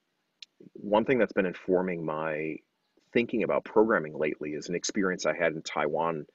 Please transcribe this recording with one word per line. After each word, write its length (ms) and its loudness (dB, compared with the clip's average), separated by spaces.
one 320 0
thing 120 2
that's 140 2
been 140 2
informing 580 0
my 540 -4
thinking 300 0
about 200 0
programming 540 4
lately 340 -2
is 160 -8
an 60 -4
experience 500 -2
I 100 2
had 200 0
in 80 -8
Taiwan 720 -2